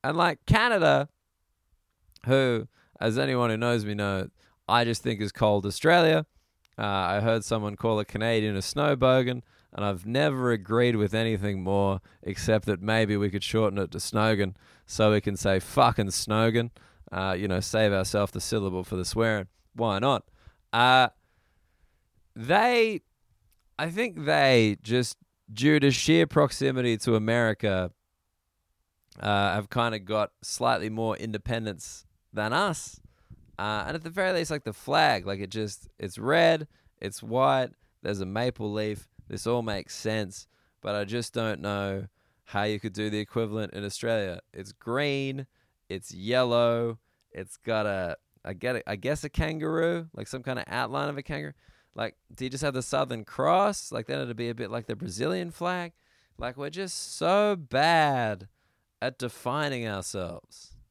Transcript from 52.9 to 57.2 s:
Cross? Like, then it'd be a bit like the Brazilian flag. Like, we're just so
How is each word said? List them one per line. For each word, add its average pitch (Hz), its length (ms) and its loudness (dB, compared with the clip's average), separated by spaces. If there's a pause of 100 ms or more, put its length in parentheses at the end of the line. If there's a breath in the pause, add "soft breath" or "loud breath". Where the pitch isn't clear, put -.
Cross? 185 680 0
Like, 117 160 -6
then 139 120 -4
it'd 120 160 -6
be 117 140 -4
a 117 60 -6
bit 113 160 -8
like 113 160 -8
the 110 100 -6
Brazilian 156 540 -4
flag. 175 420 -6 (440)
Like, 123 200 -8
we're 143 120 -8
just 180 460 -10
so 202 400 2